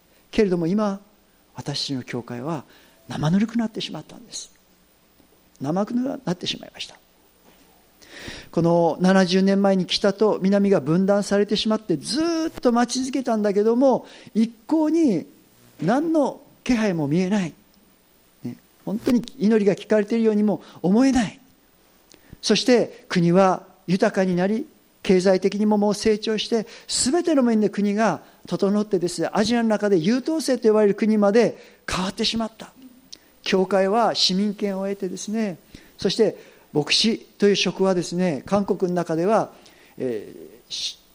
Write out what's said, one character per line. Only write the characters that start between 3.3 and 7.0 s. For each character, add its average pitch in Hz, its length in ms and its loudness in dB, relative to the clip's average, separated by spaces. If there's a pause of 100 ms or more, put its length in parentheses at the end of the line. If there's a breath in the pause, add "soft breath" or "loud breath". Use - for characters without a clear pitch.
ぬ 196 80 2
る 226 80 0
く 233 100 -6
な 220 100 0
っ - 20 -12
て 202 100 -12
し 208 120 -10
ま 160 100 -12
っ - 20 -20
た - 140 -20
ん - 80 -20
で - 80 -20
す。」 - 180 -16 (1080)
生 180 240 -2
ぬ 240 180 -2
る 269 140 -6
く - 80 -20
な 175 80 -2
っ - 20 -4
て - 120 -8
し - 100 -6
ま - 100 -18
い - 60 -20
ま - 60 -20
し - 80 -14
た。 - 100 -20 (1500 loud breath)